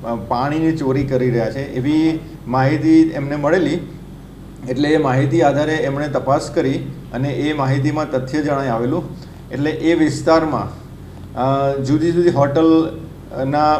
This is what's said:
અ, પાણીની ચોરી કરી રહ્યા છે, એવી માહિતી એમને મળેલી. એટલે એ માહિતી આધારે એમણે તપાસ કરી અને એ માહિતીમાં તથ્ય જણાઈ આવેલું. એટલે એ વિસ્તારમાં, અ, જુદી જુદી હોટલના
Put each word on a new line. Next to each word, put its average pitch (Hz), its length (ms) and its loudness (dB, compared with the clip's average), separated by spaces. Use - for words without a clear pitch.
અ, 117 100 -4
પાણીની 151 480 0
ચોરી 139 280 0
કરી 127 260 2
રહ્યા 113 200 0
છે, 135 220 -6
એવી 156 480 2
માહિતી 143 640 4
એમને 143 260 -4
મળેલી. 151 420 2
એટલે 139 200 0
એ 156 100 4
માહિતી 135 440 2
આધારે 147 320 2
એમણે 143 340 -2
તપાસ 135 420 0
કરી 147 280 0
અને 135 140 -2
એ 147 240 -2
માહિતીમાં 139 580 0
તથ્ય 131 320 -2
જણાઈ 139 260 -2
આવેલું. 123 360 -2
એટલે 143 180 -2
એ 160 240 0
વિસ્તારમાં, 151 760 2
અ, 139 440 0
જુદી 156 340 0
જુદી 175 180 4
હોટલના 151 1500 2